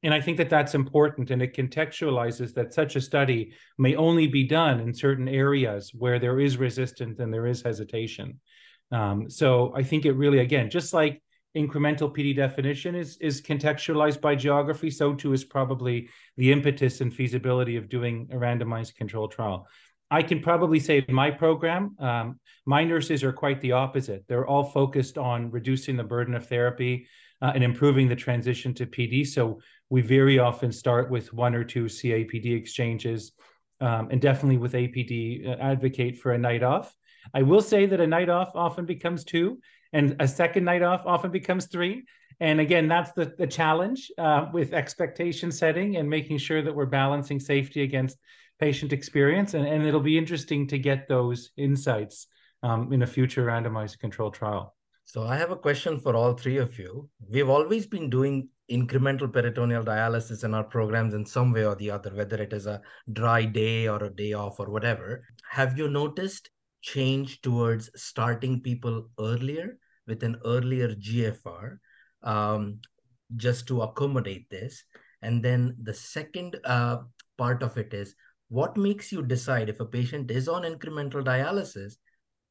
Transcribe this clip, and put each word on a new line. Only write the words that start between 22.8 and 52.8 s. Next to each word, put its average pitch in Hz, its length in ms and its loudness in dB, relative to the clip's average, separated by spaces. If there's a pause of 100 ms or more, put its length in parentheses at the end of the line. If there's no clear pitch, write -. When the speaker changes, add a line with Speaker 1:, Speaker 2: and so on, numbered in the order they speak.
Speaker 1:
nurses 156 400 0
are 131 80 0
quite 139 300 -2
the 123 100 0
opposite. 127 560 -2
They're 123 180 0
all 139 180 2
focused 139 520 0
on 120 340 -4
reducing 131 460 -2
the 117 80 -4
burden 120 300 -2
of 120 120 -6
therapy, 123 600 -2 (320)
uh, 135 140 0
and 127 100 4
improving 131 440 4
the 120 80 0
transition 123 580 -2
to 123 120 -6
P 120 200 -4
D. 131 180 0
So 117 360 -2 (300)
we 131 100 4
very 135 380 8
often 120 340 2
start 123 380 2
with 123 220 -4
one 117 220 2
or 117 80 0
two 117 260 -2
C 117 240 -2
A 110 120 2
P 113 140 -8
D 117 160 -2
exchanges, 113 800 -4 (480)
um, 113 300 0
and 127 100 2
definitely 135 360 4
with 123 180 -2
A 123 140 0
P 127 140 -4
D, 117 440 -6
uh, 127 140 -4
advocate 131 580 0
for 127 140 0
a 120 60 2
night 120 240 2
off. 147 320 0 (400)
I 139 80 4
will 165 180 8
say 208 260 4
that 190 140 2
a 165 60 6
night 170 220 2
off 180 260 2
often 175 320 -2
becomes 170 380 -4
two, 180 340 0 (340)
and 143 280 4
a 139 80 4
second 170 360 2
night 175 180 4
off 180 220 2
often 190 260 0
becomes 185 360 -2
three. 190 380 -4 (360)
And 156 200 4
again, 156 280 4
that's 170 240 2
the, 165 240 -4
the 160 100 0
challenge, 165 680 0
uh, 156 360 4
with 160 200 0
expectation 170 800 -4
setting 170 460 0
and 151 120 -2
making 151 300 -2
sure 156 240 -2
that 147 120 -2
we're 143 120 0
balancing 139 540 0
safety 139 420 0
against 131 340 -2 (420)
patient 143 340 0
experience. 151 600 2
And, 147 120 0
and 151 180 0
it'll 151 160 2
be 156 180 2
interesting 156 500 -2
to 143 100 -2
get 135 300 0
those 123 480 0
insights, 135 680 -2 (360)
um, 120 300 -2